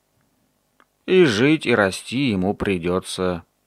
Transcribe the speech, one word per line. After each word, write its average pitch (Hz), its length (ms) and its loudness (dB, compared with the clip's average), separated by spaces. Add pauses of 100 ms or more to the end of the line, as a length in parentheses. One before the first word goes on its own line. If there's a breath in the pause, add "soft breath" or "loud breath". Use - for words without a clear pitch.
(1040)
и 185 200 4
жить 135 420 2
и 120 80 2
расти 110 560 -2
ему 95 240 -2
придётся 90 920 -4 (220)